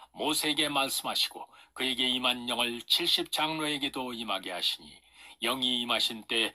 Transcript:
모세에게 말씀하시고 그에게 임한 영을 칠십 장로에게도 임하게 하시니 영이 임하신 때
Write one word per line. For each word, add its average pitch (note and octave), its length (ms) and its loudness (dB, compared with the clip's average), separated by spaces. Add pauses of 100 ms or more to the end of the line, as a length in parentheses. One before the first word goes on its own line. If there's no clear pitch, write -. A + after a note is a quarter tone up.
(120)
모세에게 D3+ 560 0
말씀하시고 C3+ 800 0 (280)
그에게 C3 340 0
임한 B2 400 0
영을 A#2+ 340 0
칠십 - 480 2
장로에게도 D3 840 -2
임하게 G2+ 360 -4
하시니 - 420 -4 (500)
영이 B2+ 400 2
임하신 A#2 420 0
때 A2+ 300 2